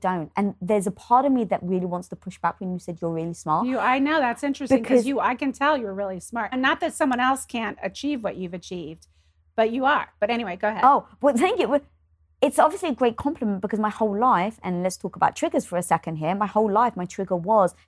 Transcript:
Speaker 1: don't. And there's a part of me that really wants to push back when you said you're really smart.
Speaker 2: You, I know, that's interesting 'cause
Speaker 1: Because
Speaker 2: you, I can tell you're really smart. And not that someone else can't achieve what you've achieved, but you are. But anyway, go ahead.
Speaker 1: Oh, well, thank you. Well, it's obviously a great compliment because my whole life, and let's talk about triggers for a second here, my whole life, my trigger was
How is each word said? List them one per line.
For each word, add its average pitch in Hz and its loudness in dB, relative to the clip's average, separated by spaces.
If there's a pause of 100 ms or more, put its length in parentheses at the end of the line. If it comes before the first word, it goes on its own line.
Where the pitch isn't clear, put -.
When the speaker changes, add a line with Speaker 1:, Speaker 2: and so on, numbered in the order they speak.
Speaker 1:
don't. 180 -4
And 202 0
there's 202 2
a 196 -4
part 254 2
of 277 4
me 240 2
that - -2
really 185 -2
wants 175 -6
to 185 -12
push - -14
back 170 -2
when 185 -6
you 180 -6
said 170 -12
you're 170 -2
really 165 -4
smart. 170 0
Speaker 2:
You, 254 -2
I 254 2
know, 302 2
that's 240 -2
interesting 269 2
'cause 226 0
Speaker 1:
Because 247 6
Speaker 2:
you, 277 -2
I 240 0
can 269 -2
tell 285 2
you're 208 -6 (100)
really 190 -6
smart. 226 -6
And 262 -2
not 285 2
that 330 -2
someone 262 0
else 262 2
can't 226 -6
achieve 240 -4
what 151 -4
you've 180 -8
achieved, 170 -12 (500)
but 226 4
you 262 -2
are. 277 2 (140)
But 208 0
anyway, 233 -2
go 208 0
ahead. 214 -4
Speaker 1:
Oh, 269 8 (220)
well, 277 4
thank 370 2
you. 262 0
Well, 285 2 (680)
it's 277 0
obviously 339 4
a 269 0
great 233 0
compliment 220 -2
because 208 -4
my 214 0 (100)
whole 208 0
life, 220 2
and 180 -2
let's 185 -2
talk - -10
about - 2
triggers 302 -2
for 175 -6
a 180 -2
second 165 -2
here, 156 -2
my 202 -2
whole 214 0
life, 226 2
my 180 -4
trigger 185 -4
was 185 4 (120)